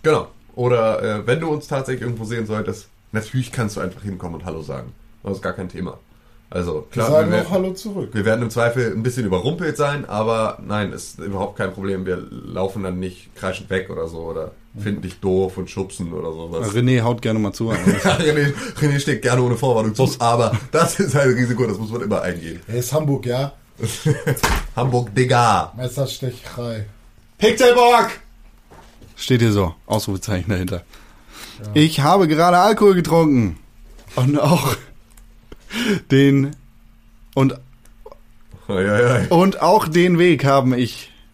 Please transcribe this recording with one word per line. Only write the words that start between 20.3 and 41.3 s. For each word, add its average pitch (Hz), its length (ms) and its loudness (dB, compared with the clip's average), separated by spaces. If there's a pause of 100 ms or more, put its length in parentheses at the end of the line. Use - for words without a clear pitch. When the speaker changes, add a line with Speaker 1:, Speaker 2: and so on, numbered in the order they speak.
Speaker 1:
das 165 260 2
ist 185 160 0
halt 139 140 4
ein 123 60 4
Risiko, 120 340 0
das 98 100 -4
muss 107 140 -8
man 120 100 -6
immer 104 200 -2
eingehen. 82 440 -8
Speaker 2:
Er 107 120 -8
ist 120 140 -6
Hamburg, 143 340 0
ja? 131 260 -4 (260)
Speaker 1:
<laughs> - 960 -2
Hamburg, 123 400 -2
Digga. 120 640 2
Speaker 2:
Messerstecherei. 120 1120 -8 (520)
Speaker 3:
Pixelburg! 240 720 6 (1040)
Steht 127 260 0
hier 113 120 4
so, 95 220 0 (120)
Ausrufezeichen 98 640 -2
dahinter. 92 320 -2 (800)
Speaker 2:
Ja. 104 120 -12
Speaker 3:
Ich 156 260 4
habe 175 260 6
gerade 170 320 4
Alkohol 208 360 6
getrunken. 156 600 4 (600)
Und 135 240 2
auch 143 360 2 (1300)
den, 139 460 4 (800)
und, 135 200 2 (1120)
Speaker 1:
Ei, 104 60 -6 (180)
ei, 117 160 4 (160)
ei. - 60 -2
Speaker 3:
und 180 340 4
auch 185 240 4
den 175 320 4
Weg 165 260 4
haben 139 300 4
ich - 380 -4 (220)